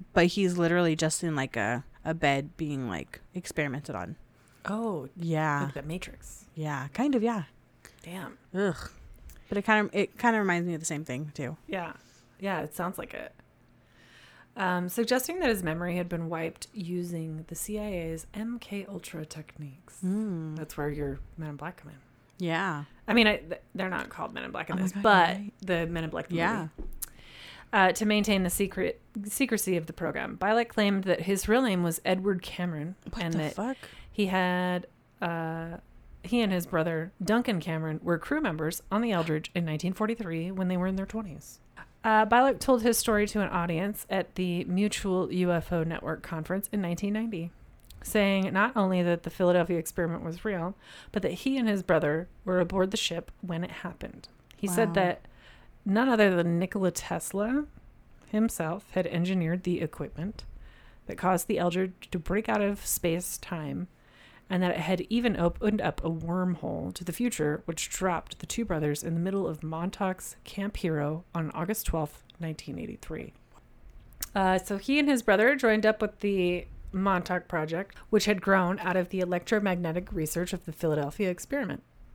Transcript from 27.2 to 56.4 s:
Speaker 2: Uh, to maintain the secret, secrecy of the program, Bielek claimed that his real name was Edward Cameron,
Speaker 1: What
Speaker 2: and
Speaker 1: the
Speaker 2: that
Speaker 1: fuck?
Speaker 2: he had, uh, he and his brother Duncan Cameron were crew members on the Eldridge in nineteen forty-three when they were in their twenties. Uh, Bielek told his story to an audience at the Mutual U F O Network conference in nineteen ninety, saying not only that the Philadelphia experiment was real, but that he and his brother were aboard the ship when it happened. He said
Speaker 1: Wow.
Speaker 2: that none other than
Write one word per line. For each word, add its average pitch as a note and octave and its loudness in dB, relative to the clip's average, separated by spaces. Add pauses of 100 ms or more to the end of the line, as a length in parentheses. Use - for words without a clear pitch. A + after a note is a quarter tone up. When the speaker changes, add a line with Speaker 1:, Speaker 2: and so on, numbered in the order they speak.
Speaker 2:
Uh, F#3+ 6
to G#3 0
maintain G#3 4
the F3+ 2
secret, F#3 -2 (260)
secrecy G#3 0
of E3 -2
the E3 -10
program, D#3 -4
Bielek A3+ 4
claimed G3+ 2
that F#3 2
his F#3+ 0
real A#3 6
name F#3+ 2
was E3 0
Edward F#3 2
Cameron, E3+ -6 (160)
Speaker 1:
What A3 -6
Speaker 2:
and E3 0
Speaker 1:
the E3 0
Speaker 2:
that D3+ -2
Speaker 1:
fuck? B3 -4 (340)
Speaker 2:
he G3+ 2
had, F3+ 2 (340)
uh, E3 -4 (460)
he A#3 2
and G#3 4
his F3 2
brother E3 0 (120)
Duncan A3 2
Cameron D#3+ -2
were E3+ 2
crew D4 -2
members D#3+ -2 (100)
on G#3 2
the A#3 0
Eldridge D#3+ 0
in E3+ 0
nineteen D#3 -2
forty-three F#3 -2
when F#3+ -2
they F#3 0
were F3+ 0
in F#3+ -2
their F#3+ -4
twenties. G3+ -10 (460)
Uh, A3 6
Bielek B3 6
told B3 4
his A#3 4
story G#3 4
to G#3 0
an F#3+ 0
audience F3 -2
at F#3+ -2
the F3+ 0
Mutual F#3 0
U F3+ 4
F E3+ 0
O E3 2
Network D#3+ -4
conference E3+ -4
in G#3 -2
nineteen F3 -2
ninety, G#3+ -4 (500)
saying G3 4
not G#3 4
only F#3 4
that F3 2
the - -6
Philadelphia F3 4
experiment E3+ -2
was E3+ -6
real, F#3+ -2 (380)
but G#3 -2
that F3+ 0
he C4+ 0
and A#3+ 2
his G3+ 2
brother D#3+ 2 (160)
were F#3 4
aboard F#3+ 2
the A3 0
ship - -4 (120)
when F3 -4
it F3 -8
happened. - -12 (260)
He - -4
said G#3 4
Speaker 1:
Wow. E3 0
Speaker 2:
that F#3 4 (640)
none G#3+ 4
other G#3+ 6
than E3+ 4